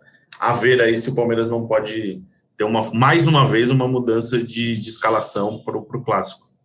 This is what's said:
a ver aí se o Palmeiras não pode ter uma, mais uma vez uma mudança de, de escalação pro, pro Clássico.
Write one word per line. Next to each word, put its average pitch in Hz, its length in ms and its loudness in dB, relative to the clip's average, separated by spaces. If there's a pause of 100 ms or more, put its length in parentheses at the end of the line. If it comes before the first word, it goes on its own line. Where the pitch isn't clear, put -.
(400)
a 117 140 0
ver 123 280 4
aí 120 160 4
se 113 120 -2
o 135 60 -4
Palmeiras 117 340 0
não 117 180 -4
pode 107 540 -4 (340)
ter 104 80 -4
uma, 110 300 0
mais 143 320 4
uma 139 220 4
vez 117 240 2
uma 131 160 2
mudança 120 500 0
de, 117 420 -4
de 110 100 -8
escalação 110 760 -2
pro, 107 200 -8
pro - 200 -10
Clássico. - 440 -4 (180)